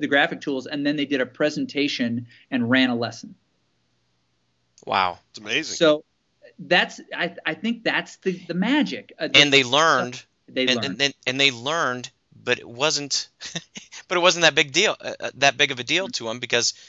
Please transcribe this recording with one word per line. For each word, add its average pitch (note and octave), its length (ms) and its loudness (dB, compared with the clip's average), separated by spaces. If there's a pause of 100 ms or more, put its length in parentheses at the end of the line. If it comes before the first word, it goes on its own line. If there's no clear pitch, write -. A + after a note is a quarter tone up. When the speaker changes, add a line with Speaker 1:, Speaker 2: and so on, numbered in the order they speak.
Speaker 1:
the D3 60 -2
graphic D3 340 2
tools, C3 260 -4
and C#3+ 200 -6
then D3 100 0
they C#3+ 80 -2
did C#3 160 -2
a B2 60 0
presentation C3+ 1000 -2 (240)
and A#2+ 200 0
ran C3 180 4
a A#2+ 80 -2
lesson. A#2 380 -8 (1500)
Speaker 2:
Wow. F#2 320 0 (120)
Speaker 3:
It's - 80 -20
amazing. A#2+ 380 -4
Speaker 1:
So D3+ 280 2 (540)
that's, F3 420 0 (160)
I, E3 180 -4 (120)
I D#3+ 80 -2
think A3+ 300 -6
that's F3 340 -4
the, F#3+ 140 -2 (140)
the E3+ 80 -6
magic. F#3+ 640 0
Uh, D#3+ 100 -4
the C3+ 120 4
Speaker 2:
And C#3+ 120 6
they C#3 120 6
learned, B2+ 580 2 (260)
Speaker 1:
They C3 180 -2
Speaker 2:
and, B2+ 100 2
Speaker 1:
learned. A#2+ 100 -2
Speaker 2:
and, C3+ 160 -4
and, C#3 120 0 (120)
and B2+ 140 -2
they C#3 100 4
learned, B2+ 600 -4 (320)
but A#2+ 160 0
it D2 100 -18
wasn't, C#3 600 -2 (120)
<laughs> - 680 -14
but F#3 100 0
it - 20 2
wasn't F3 220 2
that D#3 120 4
big D3 180 2
deal, F3 280 2
uh, A2+ 200 -8
uh, A#2 160 -8
that C3 200 2
big C#3 140 2
of B2+ 80 -6
a A#2+ 60 -8
deal E3 240 -2
to A#2 200 -8
'em A#2 100 -6
because A#2+ 360 0 (140)